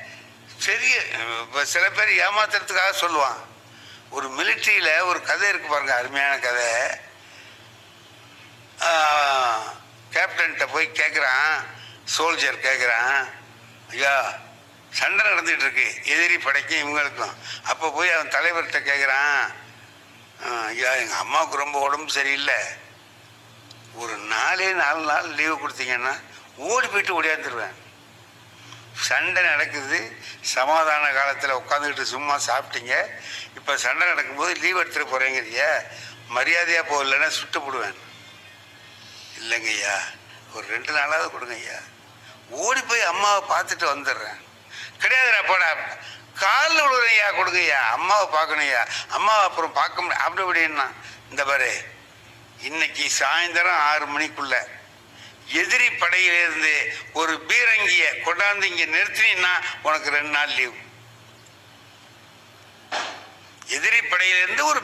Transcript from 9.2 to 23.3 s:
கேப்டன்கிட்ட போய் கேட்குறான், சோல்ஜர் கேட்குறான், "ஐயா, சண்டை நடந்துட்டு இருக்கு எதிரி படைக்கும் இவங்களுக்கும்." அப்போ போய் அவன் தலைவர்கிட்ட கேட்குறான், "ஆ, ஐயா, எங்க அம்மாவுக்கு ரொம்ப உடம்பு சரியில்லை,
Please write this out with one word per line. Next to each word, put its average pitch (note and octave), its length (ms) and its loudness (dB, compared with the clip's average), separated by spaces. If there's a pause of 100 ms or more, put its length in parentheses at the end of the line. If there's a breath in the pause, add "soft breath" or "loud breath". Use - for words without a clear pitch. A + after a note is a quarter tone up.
கேப்டன்கிட்ட D#3+ 560 0
போய் D#3 260 -2
கேட்குறான், D3 720 2 (520 loud breath)
சோல்ஜர் D3+ 440 0
கேட்குறான், B2+ 680 2 (600)
"ஐயா, C3 460 0 (540)
சண்டை G3 340 0
நடந்துட்டு E3+ 340 0
இருக்கு B2+ 440 0
எதிரி E3+ 340 2
படைக்கும் C#3 420 -2
இவங்களுக்கும்." C#3 560 -4 (280 loud breath)
அப்போ - 280 -2
போய் E3+ 200 2
அவன் D#3 180 0
தலைவர்கிட்ட D#3+ 460 0
கேட்குறான், C#3 800 2 (920)
"ஆ, A#2 200 -4
ஐயா, B2 260 -2
எங்க B2 240 -2
அம்மாவுக்கு C#3+ 420 0
ரொம்ப C#3+ 220 -2
உடம்பு C#3+ 320 -2
சரியில்லை, C#3 440 0 (1400)